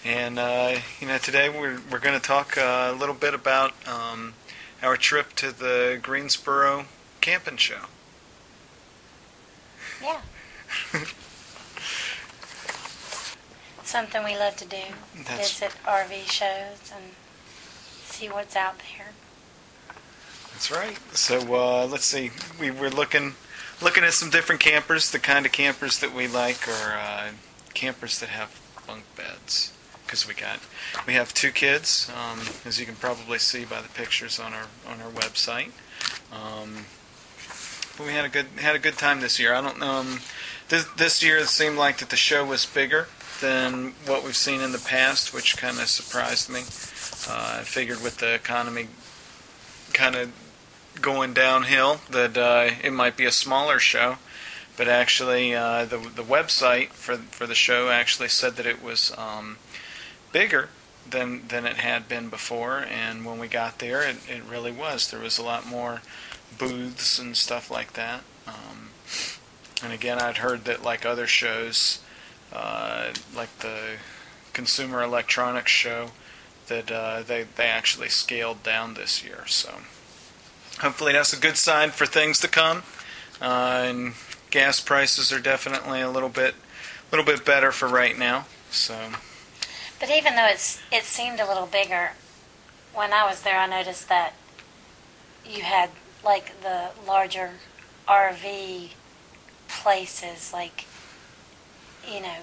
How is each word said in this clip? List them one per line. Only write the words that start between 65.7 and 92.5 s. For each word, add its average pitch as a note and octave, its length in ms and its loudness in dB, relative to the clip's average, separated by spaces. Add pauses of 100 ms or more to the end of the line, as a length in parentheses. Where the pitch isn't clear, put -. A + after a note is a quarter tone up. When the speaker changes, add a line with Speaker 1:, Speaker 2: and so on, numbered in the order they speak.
Speaker 1:
booths B2 600 -2
and B2 200 -6
stuff - 340 -2
like A#2+ 220 -6
that. A#2 260 -6 (260)
Um, A2 440 -16 (920)
and A#2 120 -8
again, A#2+ 260 -2
I'd A#2 200 0
heard A#2+ 260 0
that, A#2 180 -2
like, A#2 220 -2
other A#2+ 200 0
shows, A2+ 720 2 (520)
uh, A1+ 600 -4 (200)
like A2+ 260 -10
the A2 360 -8 (560)
Consumer B2+ 500 -2
Electronics B2 680 0
Show, A#2 360 2 (600)
that, A#2 240 -6
uh, A2+ 340 -4
they, A#2 200 -4 (100)
they A#2+ 120 2
actually A2+ 420 -2
scaled A#2 520 -2
down A2+ 340 -2
this - 280 -4
year. - 240 -14
So - 280 -2 (1040)
hopefully D3 340 2
that's C#3+ 180 4
a C3 80 -4
good D#3 160 4
sign D3+ 360 4
for D3 140 2
things D3+ 360 4
to - 80 2
come. E3 340 4 (580)
Uh, B2+ 440 2
and B2 300 -4 (360)
gas C#3 300 4
prices C#3 500 4
are C3+ 80 0
definitely C3+ 640 0
a B2+ 100 -2
little C3 160 0
bit, B2+ 280 2 (540)
little D#3 160 2
bit C#3+ 200 4
better C#3 260 6
for C3 160 0
right B2 300 4
now. B2 300 0 (220)
So. A2+ 420 -4 (840)
Speaker 2:
But C4 140 -4
even D4 240 4
though A#3 100 6
it's, - 360 2 (100)
it A#3 120 2
seemed A#3+ 360 -2
a G#3 80 2
little F#3+ 200 0
bigger, F#3 440 0 (800)